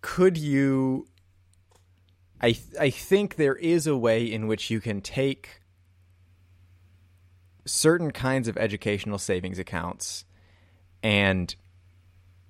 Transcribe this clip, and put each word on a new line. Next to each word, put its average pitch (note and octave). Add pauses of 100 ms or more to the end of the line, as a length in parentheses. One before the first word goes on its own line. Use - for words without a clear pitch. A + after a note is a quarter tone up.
Could F#3
you, C3+ (1300)
I A#2+
th-, -
I C#3+
think -
there C#3+
is E3
a D3+
way A#2
in A2
which A2
you A2+
can G#2
take - (2000)
certain E3
kinds C3
of G2
educational G#2
savings F#2
accounts - (760)
and G2 (960)